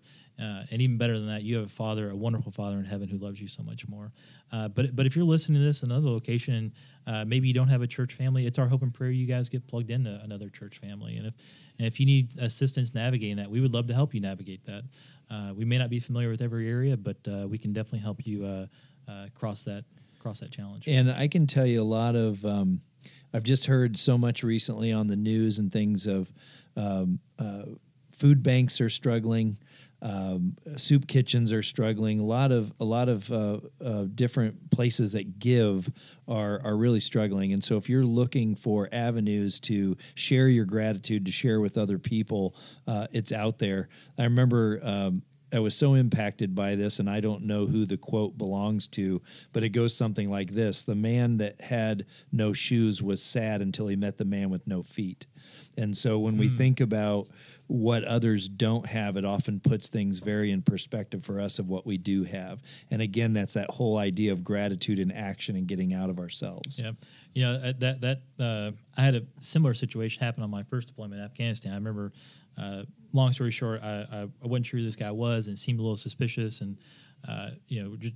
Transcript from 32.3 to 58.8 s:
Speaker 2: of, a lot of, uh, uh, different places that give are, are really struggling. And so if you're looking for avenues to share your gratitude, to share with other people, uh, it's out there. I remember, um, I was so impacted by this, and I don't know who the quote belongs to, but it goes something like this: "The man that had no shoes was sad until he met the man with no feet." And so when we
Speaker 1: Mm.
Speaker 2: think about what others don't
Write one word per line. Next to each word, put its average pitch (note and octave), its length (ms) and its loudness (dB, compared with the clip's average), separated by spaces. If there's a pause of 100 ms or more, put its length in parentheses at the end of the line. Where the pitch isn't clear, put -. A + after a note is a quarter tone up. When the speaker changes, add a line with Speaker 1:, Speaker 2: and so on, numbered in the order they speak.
Speaker 2:
of, A2 280 2
a A#2 40 -2
lot A#2 260 2
of, A2 220 -2
uh, G#2+ 280 0 (240)
uh, G#2+ 200 -2 (100)
different A#2 560 0
places A#2+ 440 2
that G2+ 260 -6
give G#2+ 500 4 (380)
are, G#2 360 -2
are G#2+ 140 0
really A#2 220 4
struggling. G2 540 2
And G2 100 0
so A2 140 0
if G2+ 120 -4
you're C3 160 4
looking A#2+ 500 2
for G#2 360 0
avenues G#2+ 720 0
to G2 360 0 (160)
share C3 360 4
your A#2 160 6
gratitude, G#2+ 600 0
to F#2 60 -2
share A2 280 2
with G#2 180 0
other G2+ 200 0
people, G#2+ 580 -2 (300)
uh, G#2 260 -2
it's A2+ 200 -2
out A2 260 -2
there. G2 320 -2 (300)
I A#2+ 40 2
remember, A#2+ 600 4
um, G2 400 0 (280)
I A#2+ 80 2
was G#2+ 160 2
so C#3 180 6
impacted G#2+ 600 2
by G2+ 220 0
this, G#2 240 0
and G2+ 100 0
I G#2 120 0
don't G#2 240 -2
know G#2 220 0
who A2 180 2
the F#2+ 120 -2
quote G#2+ 400 -2
belongs G2+ 520 -2
to, F#2+ 320 -2 (320)
but A2 100 0
it A2+ 60 0
goes A#2 260 2
something G#2 340 0
like G2 240 -4
this: G#2+ 300 0
"The A2+ 100 -4
man A#2 440 2
that G#2 240 -4
had A2 440 -2 (280)
no A2 180 2
shoes A2 500 2
was G2 220 0
sad A2 380 0
until G2+ 260 -2
he G2 80 0
met G2+ 220 -2
the G#2 80 -2
man G2 240 -2
with F#2 180 -4
no F#2 160 -4
feet." - 420 -8 (520)
And G#2 180 -2
so A2 240 2
when A2 180 2
we G#2+ 120 4
Speaker 1:
Mm. B2 80 2
Speaker 2:
think C3 240 4
about G#2 480 0 (380)
what A#2 360 2
others A2 460 2
don't A2 380 0